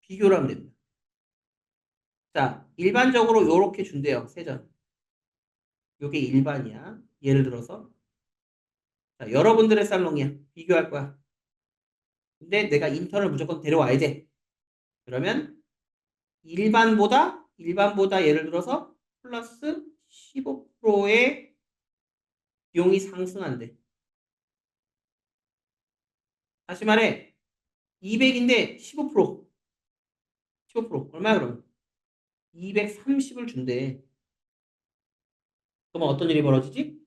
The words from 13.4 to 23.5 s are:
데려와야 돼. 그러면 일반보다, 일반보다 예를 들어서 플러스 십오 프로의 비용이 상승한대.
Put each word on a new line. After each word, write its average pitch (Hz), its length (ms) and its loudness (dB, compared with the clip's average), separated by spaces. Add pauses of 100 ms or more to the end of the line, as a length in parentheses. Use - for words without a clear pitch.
데려와야 147 380 2
돼. 147 280 -4 (800)
그러면 185 560 -6 (840)
일반보다, 220 1040 2 (100)
일반보다 196 680 0
예를 151 180 2
들어서 175 520 -6 (260)
플러스 247 640 -10 (220)
십오 - 640 -12 (120)
프로의 220 760 2 (1160)
비용이 185 280 4
상승한대. 180 760 -10 (3000)